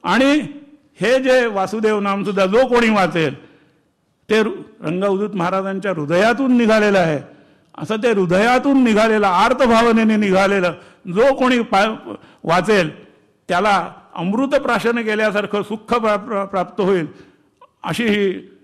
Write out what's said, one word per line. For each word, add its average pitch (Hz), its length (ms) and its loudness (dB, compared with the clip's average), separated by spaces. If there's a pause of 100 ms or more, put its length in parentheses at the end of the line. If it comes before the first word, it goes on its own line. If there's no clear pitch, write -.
आणि 262 360 2 (600)
हे 254 220 0
जे 254 220 2
वासुदेव 214 540 -2
नामसुद्धा 202 460 -2
जो 233 220 2
कोणी 233 220 2
वाचेल, 165 540 0 (880)
ते 220 140 2
रु-, 285 180 -4 (200)
रंगअवधूत 190 540 -2
महाराजांच्या 190 560 -4
हृदयातून 208 680 0
निघालेलं 214 420 2
आहे, 160 200 0 (580)
असं 208 180 -6
ते 226 160 -2
हृदयातून 233 720 2
निघालेलं, 214 440 2
आर्तभावनेने 226 880 2
निघालेलं 196 560 0 (420)
जो 262 200 4
कोणी 254 280 0
पा-, 214 520 -2 (300)
वाचेल, 170 640 0 (420)
त्याला 185 460 0 (220)
अमृत 214 340 -2
प्राशन 240 480 0
केल्यासारखं 214 640 -2
सुख 220 300 -6
प्रा-, 220 240 0
प्रा-, 202 280 -6
प्राप्त 190 360 -6
होईल, 180 260 0 (760)
अशी 233 220 -4
ही 202 580 -2